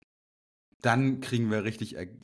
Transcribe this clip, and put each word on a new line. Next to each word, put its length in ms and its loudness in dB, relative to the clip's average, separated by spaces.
dann 380 4
kriegen 300 0
wir 140 0
richtig, 320 -6
er-, 120 -8